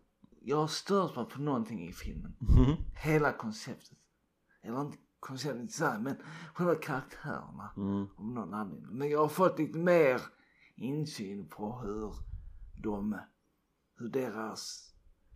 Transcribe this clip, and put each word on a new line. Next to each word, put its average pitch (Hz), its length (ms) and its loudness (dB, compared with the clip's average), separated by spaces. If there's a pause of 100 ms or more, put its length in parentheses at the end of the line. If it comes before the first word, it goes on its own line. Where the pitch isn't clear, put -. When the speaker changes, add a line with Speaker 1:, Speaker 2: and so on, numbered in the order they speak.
(400)
Speaker 1:
jag 135 160 0
har 151 100 4
stört 180 500 0
mig 117 100 -2
på 131 140 -10
någonting 117 480 -2
i 90 40 -10
filmen. - 480 -8
Speaker 2:
Mhm. 127 360 8 (180)
Speaker 1:
Hela 151 380 4
konceptet. - 680 -10 (640)
Eller 120 180 -6
inte 143 180 -6 (220)
konceptet 127 440 -6
i 107 80 -8
sig, 139 260 0
men 127 180 -2 (380)
själva 175 200 4
karaktärerna. 127 1000 -6
Speaker 2:
Mm. 98 300 0 (100)
Speaker 1:
Om 110 180 -8
någon 101 200 -6
anledning. 104 440 -8
Men 143 120 0
jag 147 80 4
har 151 100 6
fått 175 300 4
lite 156 200 -2
mer 160 420 6 (560)
insyn 113 720 -4
på 107 240 -6 (120)
hur 104 300 -4 (680)
de, 104 360 -2 (800)
hur 120 100 -8
deras 110 840 -4 (460)